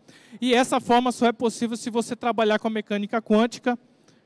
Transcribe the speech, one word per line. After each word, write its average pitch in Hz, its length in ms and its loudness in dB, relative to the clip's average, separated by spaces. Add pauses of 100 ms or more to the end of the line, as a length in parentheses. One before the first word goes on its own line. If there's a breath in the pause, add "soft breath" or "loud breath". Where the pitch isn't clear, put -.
(420 loud breath)
e 247 120 0
essa 247 280 2
forma 247 300 2
só 233 160 0
é 240 40 2
possível 233 460 -4
se - 120 -10
você 233 260 -4
trabalhar 220 440 0
com - 80 -4
a 220 40 -4
mecânica 214 500 -4
quântica 233 580 0 (460 soft breath)